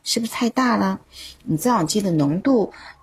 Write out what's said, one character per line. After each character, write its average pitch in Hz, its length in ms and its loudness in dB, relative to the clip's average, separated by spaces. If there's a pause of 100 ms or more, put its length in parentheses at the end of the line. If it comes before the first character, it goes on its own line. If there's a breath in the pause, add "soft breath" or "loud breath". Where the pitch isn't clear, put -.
是 - 160 -2
不 233 60 -2
是 220 60 -8
太 233 180 -2
大 247 280 0
了， 190 240 0 (420 loud breath)
你 156 140 0
造 247 160 2
氧 175 140 2
机 208 140 0
的 196 100 0
浓 151 300 2
度， 262 300 2 (320 loud breath)